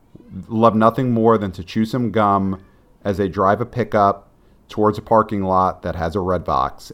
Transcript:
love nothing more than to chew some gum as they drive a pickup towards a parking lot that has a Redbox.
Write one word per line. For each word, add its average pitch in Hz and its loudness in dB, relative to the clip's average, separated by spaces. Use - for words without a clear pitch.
love 110 2
nothing 113 2
more 113 4
than 101 -6
to 92 -12
chew 110 -2
some 120 -4
gum 98 0
as 101 -4
they 101 0
drive 101 2
a 117 -6
pickup 107 0
towards 107 0
a 113 -8
parking 107 0
lot 92 0
that 85 -6
has 85 -4
a 104 -2
Redbox. 82 -4